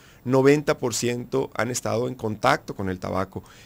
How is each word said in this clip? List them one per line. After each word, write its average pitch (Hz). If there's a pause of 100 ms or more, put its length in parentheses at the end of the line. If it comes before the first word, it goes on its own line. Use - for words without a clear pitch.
(260)
noventa 139
por 123
ciento 120
han 117
estado 113
en 127
contacto 123
con 98
el 92
tabaco. 95 (220)